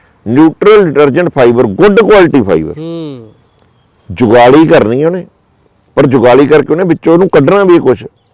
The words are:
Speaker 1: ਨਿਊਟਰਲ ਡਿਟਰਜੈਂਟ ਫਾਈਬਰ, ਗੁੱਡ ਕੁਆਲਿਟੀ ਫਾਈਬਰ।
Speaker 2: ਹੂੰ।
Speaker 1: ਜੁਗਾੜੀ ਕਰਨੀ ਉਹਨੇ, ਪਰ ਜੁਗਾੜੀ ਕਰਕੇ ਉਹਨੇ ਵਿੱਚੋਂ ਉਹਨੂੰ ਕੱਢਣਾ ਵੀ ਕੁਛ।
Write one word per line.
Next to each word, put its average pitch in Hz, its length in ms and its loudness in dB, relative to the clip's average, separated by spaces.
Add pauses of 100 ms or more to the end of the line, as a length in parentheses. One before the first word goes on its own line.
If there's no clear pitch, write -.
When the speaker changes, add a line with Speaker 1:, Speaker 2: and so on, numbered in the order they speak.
(280)
Speaker 1:
ਨਿਊਟਰਲ 160 580 2
ਡਿਟਰਜੈਂਟ 147 440 -2
ਫਾਈਬਰ, 120 340 0
ਗੁੱਡ 120 360 0
ਕੁਆਲਿਟੀ 185 420 2
ਫਾਈਬਰ। 82 360 -4
Speaker 2:
ਹੂੰ। 151 540 -14 (800)
Speaker 1:
ਜੁਗਾੜੀ 120 560 2
ਕਰਨੀ 131 360 0
ਉਹਨੇ, 170 240 -6 (680)
ਪਰ 143 100 0
ਜੁਗਾੜੀ 127 420 2
ਕਰਕੇ 147 260 0
ਉਹਨੇ 170 100 -4
ਵਿੱਚੋਂ 165 300 -2
ਉਹਨੂੰ 175 160 0
ਕੱਢਣਾ 175 340 0
ਵੀ 175 160 2
ਕੁਛ। 127 260 -4 (280)